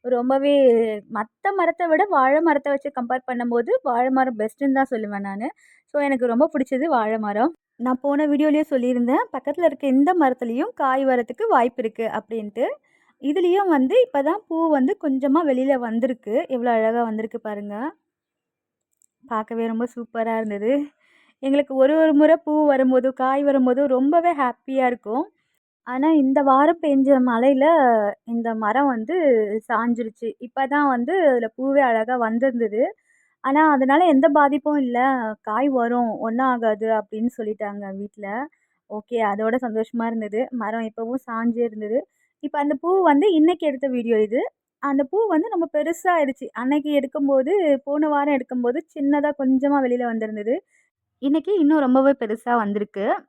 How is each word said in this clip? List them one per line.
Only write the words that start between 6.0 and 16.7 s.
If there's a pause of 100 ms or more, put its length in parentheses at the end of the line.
எனக்கு
ரொம்ப
பிடிச்சது
வாழை
மரம். (220)
நான்
போன
வீடியோலயே
சொல்லியிருந்தேன்,
பக்கத்துல
இருக்க
எந்த
மரத்துலயும்
காய்
வரதுக்கு
வாய்ப்பு
இருக்கு
அப்படின்ட்டு. (560)
இதுலயும்
வந்து
இப்பதான்
பூ
வந்து
கொஞ்சமா
வெளியில
வந்திருக்கு.
எவ்வளவு